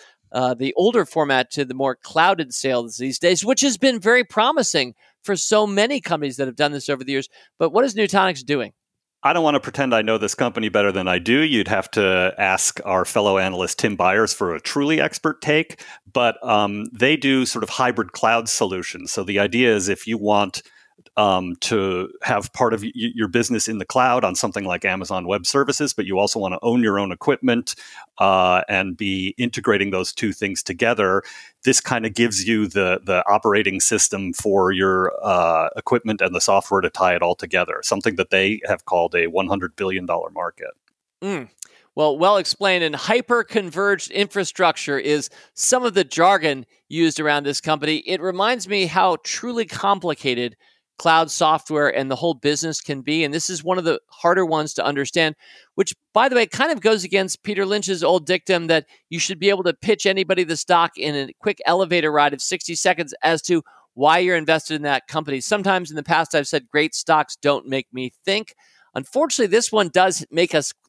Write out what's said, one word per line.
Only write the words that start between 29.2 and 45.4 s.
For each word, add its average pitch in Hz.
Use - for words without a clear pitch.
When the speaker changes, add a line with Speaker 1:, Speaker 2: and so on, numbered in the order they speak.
Speaker 2:
integrating 107
those 92
two 107
things 98
together, 101
this -
kinda 113
gives 101
you 107
the, 92
the 90
operating 101
system 98
for 98
your, 92
uh, 85
equipment 110
and 90
the 90
software 98
to 85
tie 90
it 85
all 87
together, 90
something 101
that 92
they 98
have 98
called 87
a 85
one 87
hundred 90
billion 95
dollar 85
market. 85
Speaker 1:
Mm. 165
Well, 147
well 190
explained, 185
and 151
hyper-converged 202
infrastructure 180
is 147